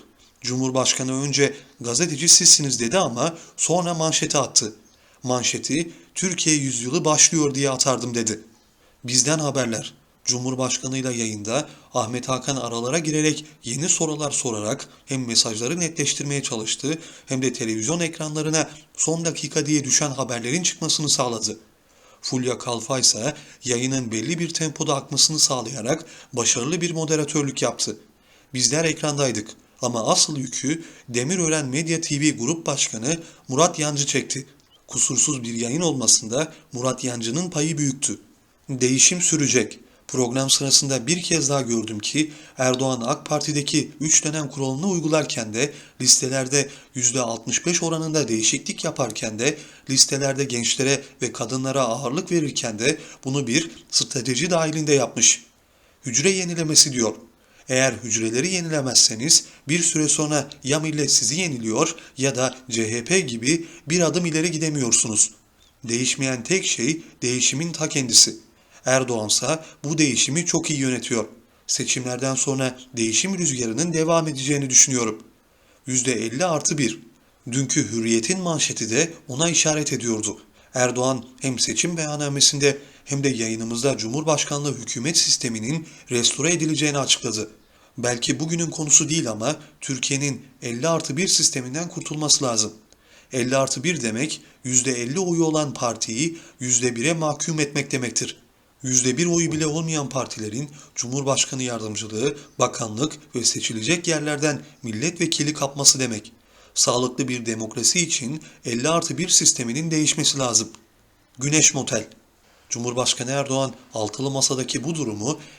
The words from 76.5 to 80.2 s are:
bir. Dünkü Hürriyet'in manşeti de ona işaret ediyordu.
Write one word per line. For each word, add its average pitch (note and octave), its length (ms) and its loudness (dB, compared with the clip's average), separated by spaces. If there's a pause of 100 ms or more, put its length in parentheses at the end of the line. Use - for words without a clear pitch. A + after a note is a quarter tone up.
bir. A#2 220 0 (520)
Dünkü A#2+ 400 0
Hürriyet'in A2+ 480 2
manşeti D3 500 -2
de D#3+ 240 2 (140)
ona D3 220 0
işaret D3+ 440 2
ediyordu. A2 440 -2 (360)